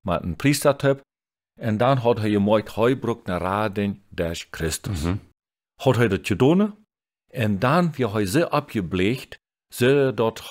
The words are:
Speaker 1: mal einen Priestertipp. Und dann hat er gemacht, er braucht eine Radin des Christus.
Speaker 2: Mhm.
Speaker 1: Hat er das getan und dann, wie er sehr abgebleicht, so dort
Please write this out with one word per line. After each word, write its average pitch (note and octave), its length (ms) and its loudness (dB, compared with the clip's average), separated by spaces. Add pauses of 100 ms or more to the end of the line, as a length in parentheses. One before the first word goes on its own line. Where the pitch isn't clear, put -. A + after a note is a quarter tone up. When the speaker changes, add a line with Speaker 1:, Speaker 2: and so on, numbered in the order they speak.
Speaker 1:
mal F2 160 0
einen E2 180 -6
Priestertipp. C#3 640 2 (600)
Und A2 160 -2
dann B2 260 2
hat A#2+ 200 4
er G#2+ 80 0
gemacht, G#2 460 2
er A#2+ 180 2
braucht A#2 340 -6
eine F2+ 100 -2
Radin G2+ 720 -2
des E2+ 420 -6
Christus. D#2+ 520 -6
Speaker 2:
Mhm. F2+ 160 -2 (680)
Speaker 1:
Hat B2+ 140 4
er A#2 100 4
das F#2+ 140 -2
getan E3+ 500 2 (580)
und G#2 280 -2
dann, D#3 380 0
wie B2+ 60 0
er G#2+ 220 -2
sehr B2+ 260 0
abgebleicht, G#2+ 840 -4 (340)
so C3+ 400 2
dort A2+ 400 -4